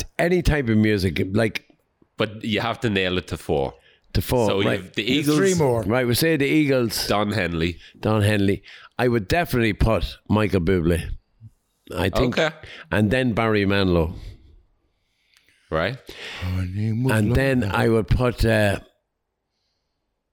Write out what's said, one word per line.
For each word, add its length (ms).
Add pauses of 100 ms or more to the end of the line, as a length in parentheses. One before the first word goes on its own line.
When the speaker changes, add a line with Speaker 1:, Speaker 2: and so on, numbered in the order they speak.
(200)
Speaker 1:
any 200
type 280
of 80
music, 440 (120)
like 340 (500)
Speaker 2:
But 280
you 160
have 200
to 100
nail 280
it 100
to 80
four. 380 (380)
Speaker 1:
to 100
four, 260
Speaker 2:
So 140
Speaker 1:
right. 180
Speaker 2:
you've 140
the 100
Speaker 3:
There's 140
Speaker 2:
Eagles. 180
Speaker 3:
three 180
more. 280
Speaker 1:
Right, 240
we 80
say 220
the 100
Eagles. 640
Speaker 2:
Don 240
Henley. 460 (200)
Speaker 1:
Don 240
Henley. 400 (360)
I 100
would 180
definitely 460
put 460 (100)
Michael 320
Bublé. 500 (840)
I 140
think. 280
Speaker 2:
Okay. 160 (380)
Speaker 1:
And 180
then 220
Barry 320
Manilow. 500 (1600)
Speaker 2:
Right. 280 (440)
Speaker 3:
Her 240
name 360
was 160
Speaker 1:
And 160
then 280
Speaker 3:
Lorna. 120
Speaker 1:
I 140
would 200
put, 360
uh, 340 (1500)